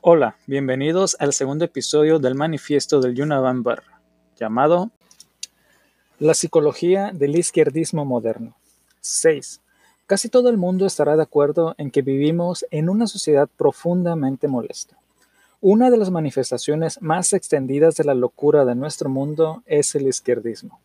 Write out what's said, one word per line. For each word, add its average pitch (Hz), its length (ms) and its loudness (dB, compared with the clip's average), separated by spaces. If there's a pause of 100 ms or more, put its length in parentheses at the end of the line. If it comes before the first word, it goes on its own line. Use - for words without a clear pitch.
Hola, 151 300 4 (120)
bienvenidos 139 720 -2
al 143 100 0
segundo 143 320 -2
episodio 151 560 2
del 131 160 0
manifiesto 147 640 0
del 127 160 0
Yunaván 131 480 0
Barra, - 380 -6 (360)
llamado 151 540 0 (1300)
La 156 140 4
psicología 170 800 0
del 143 240 0
izquierdismo 156 680 0
moderno. 113 500 -4 (460)
Seis. - 640 -6 (440)
Casi 196 220 -4
todo 247 220 2
el 233 80 0
mundo 185 280 0
estará 151 300 0
de 156 80 2
acuerdo 151 540 0
en 143 120 -8
que 143 120 0
vivimos 151 680 -2
en 160 200 -2
una 214 180 0
sociedad 147 480 0
profundamente 156 920 -2
molesta. - 480 -8 (640)
Una 214 280 4
de 247 60 6
las 202 160 0
manifestaciones 151 920 -2
más 165 300 -2
extendidas 151 640 2
de 160 80 -2
la 143 100 2
locura 135 520 2
de 120 100 0
nuestro 143 320 -6
mundo 147 580 -2
es 147 300 0
el 139 140 0
izquierdismo. 117 760 -6